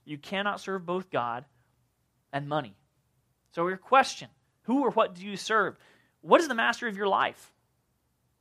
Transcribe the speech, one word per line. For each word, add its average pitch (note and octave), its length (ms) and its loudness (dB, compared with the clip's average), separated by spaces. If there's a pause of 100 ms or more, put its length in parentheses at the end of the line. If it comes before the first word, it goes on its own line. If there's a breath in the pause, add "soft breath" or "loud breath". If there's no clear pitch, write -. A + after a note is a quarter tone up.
You D3 160 -12
cannot G3 400 -6
serve F#3+ 260 -8
both F3+ 240 -6
God A#2+ 360 -4 (880)
and C#3+ 160 -6
money." C#3+ 280 -4 (800)
So E3+ 140 -2
your F#3 100 -4
question, - 520 2 (340)
who C4+ 200 2
or A3 80 2
what G3 240 2
do F3 100 -16
you G3+ 120 -10
serve? G#3 380 0 (460 soft breath)
What A3 200 6
is E4 60 0
the C4 60 -4
master A#3 340 -2
of G3 100 -6
your G3+ 100 -2
life? - 440 0 (880)